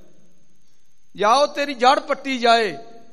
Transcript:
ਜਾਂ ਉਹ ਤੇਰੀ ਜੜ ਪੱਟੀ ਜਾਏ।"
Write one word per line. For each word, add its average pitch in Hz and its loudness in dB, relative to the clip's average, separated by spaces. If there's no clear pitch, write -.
ਜਾਂ 202 4
ਉਹ 294 4
ਤੇਰੀ 285 -6
ਜੜ 254 4
ਪੱਟੀ 269 -4
ਜਾਏ।" 226 2